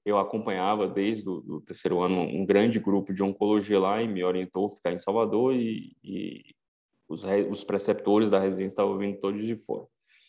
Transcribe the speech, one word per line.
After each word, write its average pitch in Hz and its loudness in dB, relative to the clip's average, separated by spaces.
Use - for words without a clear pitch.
eu 101 2
acompanhava 101 0
desde 98 -2
o 90 -6
do - -10
terceiro 87 -2
ano 90 2
um 87 -2
grande 107 4
grupo 98 0
de 95 -2
oncologia 104 2
lá 98 2
e 117 -2
me 95 -4
orientou 92 -2
a 101 -2
ficar - -4
em 90 -4
Salvador 110 2
e, 113 -4
e - -10
os 80 -10
re-, 98 2
os 101 -8
preceptores 104 2
da 98 6
residência 95 0
estavam 101 0
vindo 101 -4
todos 104 -4
de 113 -4
fora. - -10